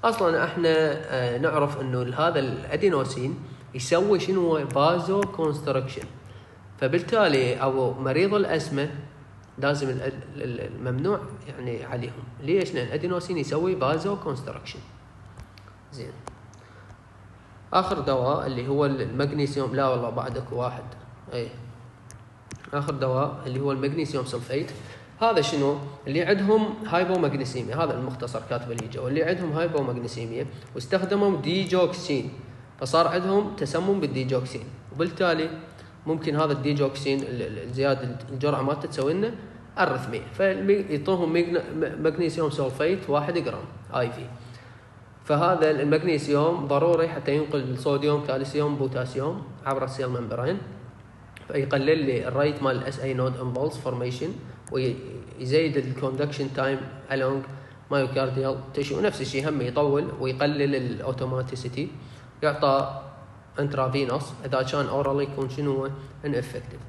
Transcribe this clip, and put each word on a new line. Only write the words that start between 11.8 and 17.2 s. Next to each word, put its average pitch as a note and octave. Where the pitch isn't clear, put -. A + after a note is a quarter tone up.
عليهم. B2
ليش؟ E3
لأن B2
الأدينوسين F3
يسوي D#3+
فازو D#3+
كونستركشن. -
زين. C3